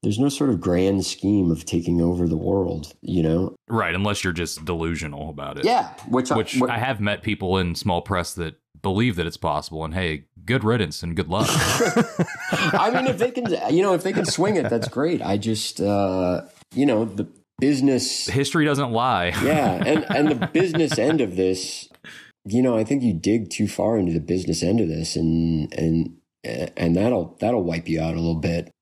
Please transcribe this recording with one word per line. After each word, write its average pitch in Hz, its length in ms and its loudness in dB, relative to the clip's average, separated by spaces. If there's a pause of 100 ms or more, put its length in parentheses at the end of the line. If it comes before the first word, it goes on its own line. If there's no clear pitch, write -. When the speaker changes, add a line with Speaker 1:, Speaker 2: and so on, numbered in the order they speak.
Speaker 1:
there's 104 160 0
no 139 100 4
sort 139 200 0
of 90 120 0
grand 92 440 2
scheme 98 460 2
of 80 140 -2
taking 85 360 0
over 87 260 2
the 82 100 0
world, 85 640 -2
you 90 220 0
know? 82 300 2 (140)
Speaker 2:
Right, 101 260 0
unless 101 300 -2
you're 95 80 0
just 82 320 -6
delusional 80 680 -4
about 71 280 -10
it. - 80 -4
Speaker 1:
Yeah, 233 280 0 (140)
which 127 240 0
I, 147 60 2
Speaker 2:
Which - 200 -2
Speaker 1:
wh- 127 120 2
Speaker 2:
I 123 80 -2
have 117 240 -2
met 104 220 -2
people 98 340 0
in 87 180 0
small 85 260 0
press 90 340 -4
that 80 200 -8 (260)
believe 101 360 2
that 85 100 -2
it's 85 80 -8
possible, 78 480 -4
and 80 100 -6
hey, 82 300 -2 (220)
good 120 180 0
riddance 107 400 0
and 85 140 -4
good 87 100 -2
luck. 95 220 0
Speaker 1:
<laughs> - 1000 0
I 180 420 0
mean, 262 140 0
if 254 100 -2
they 233 140 0
can, 240 160 -4 (280)
you 180 60 6
know, 196 120 4
if 175 100 0
they 190 100 -2
can - 120 0
swing 196 300 0
it, 123 140 2
that's 113 180 -2
great. 151 340 0
I 98 160 -2
just, 107 440 -4
uh, 92 600 2 (300)
you 139 120 2
know, 113 180 4
the 104 240 -4 (320)
business 135 680 2
Speaker 2:
History 139 360 0
doesn't 143 300 0
lie. 110 440 2
<laughs> 101 60 -2
Speaker 1:
Yeah, 127 420 2
and, 156 200 2 (100)
and 147 140 4
the 135 180 0
business 165 500 2
end 147 220 2
of 98 160 0
this, 92 540 -2 (560)
you 110 160 2
know, 123 160 4
I 110 80 2
think 139 180 0
you 117 100 4
dig 101 360 0
too - 180 -2
far 107 300 0
into 87 160 2
the 82 80 0
business 85 420 -2
end 98 160 2
of 98 80 2
this, 80 300 -4
and, 80 560 2
and, 82 420 0 (640)
and 85 180 2
that'll, 98 460 0
that'll 107 240 0
wipe 82 240 -4
you 80 100 0
out 80 140 -2
a 82 60 -2
little 82 200 0
bit. 85 320 -4 (100)